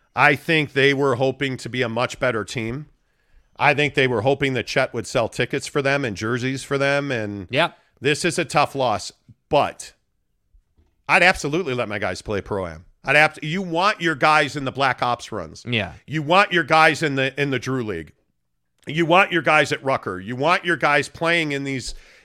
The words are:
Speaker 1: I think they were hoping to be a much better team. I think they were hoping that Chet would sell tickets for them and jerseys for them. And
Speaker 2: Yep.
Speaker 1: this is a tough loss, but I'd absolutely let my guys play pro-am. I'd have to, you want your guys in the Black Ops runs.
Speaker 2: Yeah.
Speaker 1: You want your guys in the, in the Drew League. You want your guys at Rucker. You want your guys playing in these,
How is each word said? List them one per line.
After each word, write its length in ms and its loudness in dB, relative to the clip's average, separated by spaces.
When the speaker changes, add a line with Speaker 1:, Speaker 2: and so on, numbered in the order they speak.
Speaker 1:
I 200 6
think 380 0
they 200 4
were 220 0
hoping 420 -2
to 120 -12
be 140 -4
a 60 -2
much 300 -4
better 240 -2
team. 440 -8
I 160 4
think 200 0
they 140 2
were 140 0
hoping 320 2
that 120 -2
Chet 280 -2
would 120 -6
sell 240 0
tickets 380 -4
for 140 -2
them 240 0
and 120 -4
jerseys 460 -2
for 140 -2
them. 340 0
And 400 -4
Speaker 2:
Yep. 260 0
Speaker 1:
this 240 0
is 160 0
a 60 -2
tough 280 0
loss, 380 -2
but 440 0
I'd 140 4
absolutely 500 0
let 160 -4
my 100 -6
guys 220 -4
play 180 -4
pro-am. 460 -6
I'd 100 0
have 200 6
to, 100 -14
you 160 -4
want 400 -2
your 140 -2
guys 420 2
in 80 -6
the 60 -4
Black 300 0
Ops 300 -2
runs. 360 -10
Speaker 2:
Yeah. 260 -2
Speaker 1:
You 160 -6
want 300 4
your 140 2
guys 360 4
in 140 0
the, 260 0
in 80 0
the 100 -2
Drew 240 -4
League. 280 -6
You 200 0
want 260 4
your 100 0
guys 300 4
at 120 -4
Rucker. 360 -2
You 160 -8
want 300 0
your 100 0
guys 320 2
playing 460 0
in 100 -4
these, 320 -6